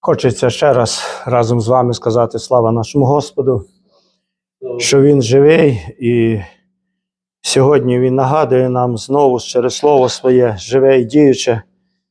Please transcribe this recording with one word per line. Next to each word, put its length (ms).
Хочеться 440
ще 240
раз 520
разом 360
з 60
вами 260
сказати 460
слава 320
нашому 340
Господу, 600
що 240
Він 200
живий, 600
і 420
сьогодні 580
Він 160
нагадує 540
нам 280
знову 420
через 340
Слово 360
Своє, 500
живе 400
і 60
діюче. 560